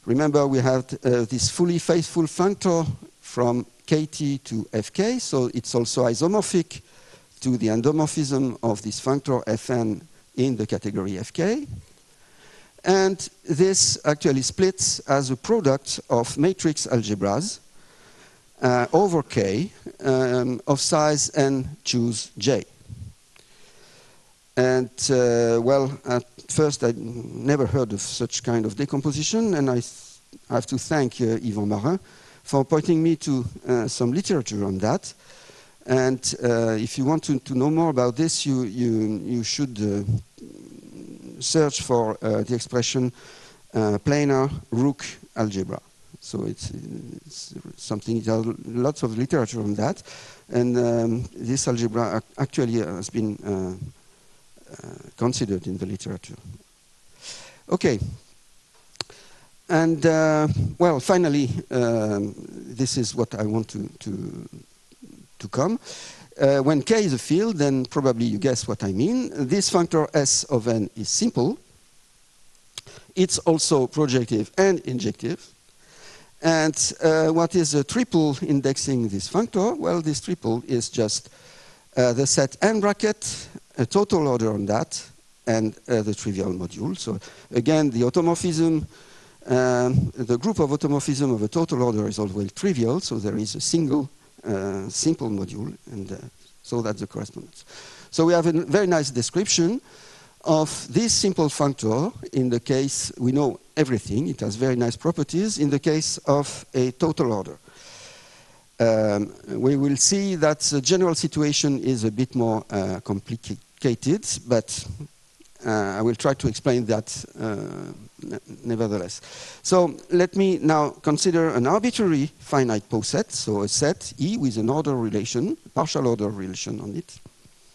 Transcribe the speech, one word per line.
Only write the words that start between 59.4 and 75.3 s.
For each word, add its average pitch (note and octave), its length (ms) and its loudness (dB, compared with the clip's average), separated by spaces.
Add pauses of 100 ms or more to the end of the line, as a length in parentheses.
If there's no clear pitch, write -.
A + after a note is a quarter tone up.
And, E3 380 2
uh, D#3 420 4 (300)
well, E3+ 220 4
finally, D#3+ 500 2 (220)
um, G#2+ 640 0
this - 600 -6
is A#2 180 -2
what A#2 180 -2
I G#2+ 140 -2
want A2 220 -2
to, G2+ 180 -8 (120)
to, G2 500 -10 (880)
to - 80 -12
come. F3 320 0 (600)
Uh, C#3 200 6
when C#3+ 240 4
K A3 200 4
is E3+ 100 2
a B2 40 2
field, F#3+ 400 2
then C3+ 280 2
probably B2+ 400 2
you A2 120 0
guess B2 300 0
what G#2+ 160 -4
I G2 80 0
mean. D#3+ 400 0 (160)
This F#3+ 240 0
functor E3+ 420 2
S C#3+ 320 2
of A#2+ 220 0
n A2+ 280 2
is G#2 140 -6
simple. G3+ 480 0 (1600)
It's F#3 240 2
also D#3+ 480 4
projective B2 720 0
and F#3+ 240 4
injective. A#2 640 -4 (960)